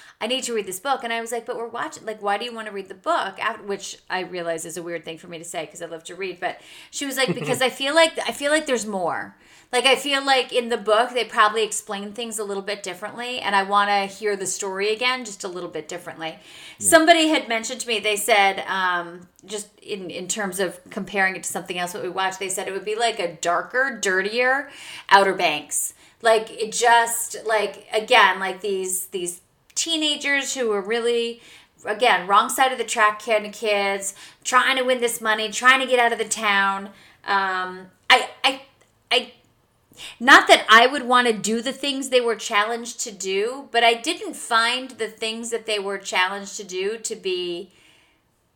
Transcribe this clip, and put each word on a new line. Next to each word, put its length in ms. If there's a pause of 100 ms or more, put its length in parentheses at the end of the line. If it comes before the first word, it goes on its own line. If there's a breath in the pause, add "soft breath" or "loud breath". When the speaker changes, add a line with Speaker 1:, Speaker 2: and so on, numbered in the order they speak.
(220 loud breath)
Speaker 1:
"I 60
need 160
to 100
read 140
this 120
book." 240
And 80
I 100
was 100
like, 140
"But 120
we're 100
watching, 380
like, 160
why 160
do 80
you 80
wanna 180
read 160
the 60
book?" 480
Af-, 220
which 340 (120)
I 120
realize 420
is 140
a 60
weird 200
thing 140
for 100
me 120
to 40
say 220
'cause 160
I 60
love 180
to 100
read. 240
But 220 (300 loud breath)
she 140
was 120
like, 160
Speaker 2:
<laughs> 0
Speaker 1:
"Because 300
I 60
feel 260
like, 220 (120)
I 20
feel 200
like 160
there's 180
more." 500 (380 soft breath)
Like, 140
I 80
feel 280
like 300
in 160
the 80
book, 320
they 160
probably 380
explain 500
things 260
a 60
little 180
bit 200
differently, 560
and 160
I 80
wanna 420
hear 320
the 80
story 480
again 320
just 180
a 60
little 200
bit 180
differently. 420 (480 loud breath)
Speaker 2:
Yeah. 120
Speaker 1:
Somebody 400
had 200
mentioned 320
to 60
me, 120
they 160
said, 520
um, 600 (160)
just 240 (120)
in, 320
in 160
terms 320
of 200 (120)
comparing 440
it 80
to 80
something 280
else, 140
what 100
we 60
watched, 300
they 80
said 200
it 60
would 120
be 100
like 240
a 180
darker, 640
dirtier 680 (400 loud breath)
Outer 240
Banks. 600 (280 soft breath)
Like, 300
it 200
just, 640 (100)
like, 460
again, 480
like, 220
these, 460
these 340 (320)
teenagers 800
who 160
were 120
really, 600 (440 loud breath)
again, 420
wrong 220
side 220
of 60
the 80
track 400
kind 200
of 60
kids, 640 (300 loud breath)
trying 340
to 60
win 180
this 180
money, 320
trying 300
to 60
get 120
out 140
of 60
the 100
town. 580 (380 loud breath)
Um, 600 (220)
I, 200 (140)
I, 180 (500)
I, 200 (880 loud breath)
not 300
that 200
I 180
would 160
wanna 280
do 300
the 100
things 380
they 100
were 160
challenged 640
to 120
do, 580
but 120
I 100
didn't 400
find 580
the 160
things 440
that 140
they 140
were 180
challenged 600
to 80
do 320
to 180
be 560 (840 soft breath)